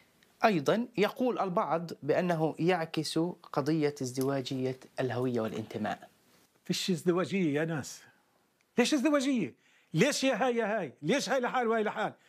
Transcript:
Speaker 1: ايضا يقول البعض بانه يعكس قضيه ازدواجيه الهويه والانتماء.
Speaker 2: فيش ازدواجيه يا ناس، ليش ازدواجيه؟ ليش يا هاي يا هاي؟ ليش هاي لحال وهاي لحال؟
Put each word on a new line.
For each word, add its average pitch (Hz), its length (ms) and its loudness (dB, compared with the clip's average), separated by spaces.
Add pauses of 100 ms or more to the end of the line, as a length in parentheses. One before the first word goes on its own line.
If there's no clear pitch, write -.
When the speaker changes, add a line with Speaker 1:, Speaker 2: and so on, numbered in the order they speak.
(460)
Speaker 1:
ايضا 190 420 2 (100)
يقول 208 420 0
البعض 175 520 -2 (120)
بانه 160 560 2
يعكس 165 600 0 (340)
قضيه 147 480 2
ازدواجيه 131 800 -2 (200)
الهويه 123 420 0
والانتماء. 107 680 -6 (560)
Speaker 2:
فيش - 240 -2
ازدواجيه 170 720 0
يا 160 60 0
ناس، 160 380 -6 (720)
ليش 240 160 4
ازدواجيه؟ 262 600 2 (380)
ليش 240 300 2
يا 262 220 2
هاي 247 100 0
يا 220 240 -2
هاي؟ 147 220 -8
ليش 240 280 0
هاي 269 100 0
لحال 240 280 0
وهاي 220 160 0
لحال؟ 160 300 -4 (160)